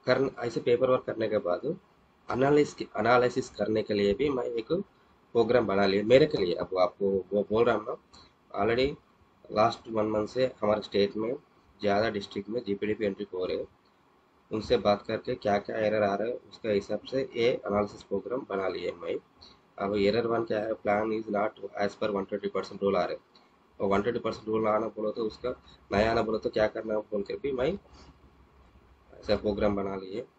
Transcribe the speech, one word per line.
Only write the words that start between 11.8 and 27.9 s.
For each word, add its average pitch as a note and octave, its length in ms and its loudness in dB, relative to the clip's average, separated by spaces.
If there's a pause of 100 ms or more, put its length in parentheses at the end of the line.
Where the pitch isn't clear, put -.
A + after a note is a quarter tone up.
ज़्यादा G#2 300 2
district G2+ 400 -8
में A#2 140 -4
जीपीडीपी G#2+ 400 -2
एंट्री G2 280 -2
हो F#2 120 -4
रहे F2+ 120 -2
हैं, A#2 100 -6 (840)
उनसे A2 280 0
बात G#2 240 2
करके A2+ 340 -4
क्या-क्या G#2 420 0
error G#2+ 240 2
आ G2+ 120 2
रहा G#2+ 140 -2
है, B2 60 -4 (160)
उसके - 180 -10
हिसाब G#2 360 0
से C3 320 -4
ये A#2 120 4
analysis G#2 540 -2
program G#2 480 -6
बना F#2+ 180 -2
लिए F2+ 240 -4
मैं। F2 240 -6 (640)
अब G2+ 180 0
error G#2 300 4
वन A#2 180 0
क्या A2 160 -2
है, A2 160 -4
plan G#2 360 0
is A2 220 -4
not G#2 260 -2 (200)
as G2+ 160 -2
per G#2+ 180 -2
one G2 120 -2
twenty G2+ 300 -4
percent F#2+ 260 -6
rule G2 140 2
आ F2 80 2
रहे D#2+ 120 -4
हैं, - 60 -16 (580)
और G2+ 80 0
वन G2 140 2
ट्वेंटी A#2 180 -2
percent A2 280 -6
rule A2 200 0
आना G#2+ 200 2
बोलो G#2+ 220 -4
तो A#2 160 -6
उसका, A#2+ 240 -6 (420)
नया G#2+ 180 4
आना A2+ 120 2
बोलो A2 160 -2
तो A#2+ 120 -2
क्या G#2+ 180 2
करना A2 260 -4
है G#2+ 80 0
बोल G#2 200 -4
के A#2 140 -6
भी C#3+ 160 -4
मैं B2+ 140 0 (1500)